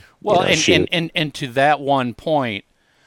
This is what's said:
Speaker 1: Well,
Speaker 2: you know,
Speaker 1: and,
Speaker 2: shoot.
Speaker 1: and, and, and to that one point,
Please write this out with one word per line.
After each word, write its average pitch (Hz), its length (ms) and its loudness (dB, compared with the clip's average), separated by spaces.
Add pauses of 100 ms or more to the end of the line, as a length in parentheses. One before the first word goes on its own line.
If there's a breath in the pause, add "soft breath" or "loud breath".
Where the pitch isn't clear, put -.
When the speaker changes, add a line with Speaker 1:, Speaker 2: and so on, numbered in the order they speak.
(220 soft breath)
Speaker 1:
Well, 202 160 2
Speaker 2:
you 180 60 2
know, - 40 0
Speaker 1:
and, 170 100 4
Speaker 2:
shoot. - 180 2
Speaker 1:
and, - 180 2
and, 165 200 -4
and 156 200 -4
to 143 160 -8
that 139 320 2
one 135 320 0
point, 127 500 -4 (440)